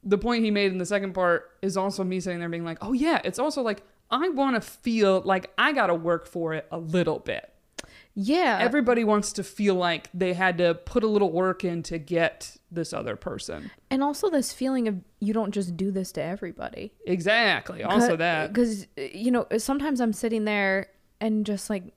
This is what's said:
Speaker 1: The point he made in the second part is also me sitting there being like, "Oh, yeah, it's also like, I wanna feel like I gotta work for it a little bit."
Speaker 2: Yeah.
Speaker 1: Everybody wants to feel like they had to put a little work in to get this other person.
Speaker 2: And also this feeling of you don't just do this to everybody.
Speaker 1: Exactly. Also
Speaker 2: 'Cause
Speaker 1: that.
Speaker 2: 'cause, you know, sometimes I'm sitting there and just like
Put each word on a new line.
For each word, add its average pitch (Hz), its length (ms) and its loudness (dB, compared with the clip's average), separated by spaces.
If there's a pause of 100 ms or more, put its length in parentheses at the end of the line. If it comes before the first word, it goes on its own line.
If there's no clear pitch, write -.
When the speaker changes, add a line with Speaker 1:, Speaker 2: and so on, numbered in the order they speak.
Speaker 1:
The 202 140 2
point 226 260 0
he 220 80 2
made 202 200 2
in 185 80 -4
the 180 60 -2
second 196 280 -2
part 180 380 0 (100)
is 190 160 -2
also 196 260 -2
me 185 180 -2
sitting 175 180 -6
there 170 100 -6
being 170 140 -6
like, 165 180 -8
"Oh, 208 120 -2
yeah, 285 320 2
it's 180 140 -4
also 285 220 0
like, 220 220 -2 (260)
I 294 200 2
wanna 269 320 2
feel 202 600 2
like 190 360 0
I 285 160 4
gotta 208 200 4
work 170 320 0
for 165 280 -4
it 156 180 -6
a 165 80 -6
little 165 400 0
bit." - 300 -6 (640)
Speaker 2:
Yeah. 247 480 2
Speaker 1:
Everybody 240 420 2
wants 208 300 2
to 196 100 -6
feel 202 320 0
like 175 380 -2
they 180 200 0
had 180 240 2
to 170 180 4
put 214 280 -2
a 220 40 2
little 202 240 4
work 185 320 0
in 170 200 -2
to 165 140 -6
get 165 600 -2 (120)
this 165 240 -6
other 110 220 -4
person. - 560 -10 (180)
Speaker 2:
And 269 140 0
also 294 260 0
this 285 220 0
feeling 262 360 -2
of 202 100 -2 (220)
you 214 140 0
don't 208 180 0
just 180 260 -4
do 190 140 -2
this 190 220 -4
to 147 100 -4
everybody. 180 720 -10 (120)
Speaker 1:
Exactly. 185 800 0
Also 233 260 4
Speaker 2:
'Cause 165 80 2
Speaker 1:
that. 165 360 0
Speaker 2:
'cause, 220 340 0 (100)
you 214 340 -2
know, 240 140 2 (120)
sometimes 277 440 0
I'm 226 120 2
sitting 220 320 -2
there 196 420 0 (340)
and 214 240 0
just 202 240 -4
like 196 280 -4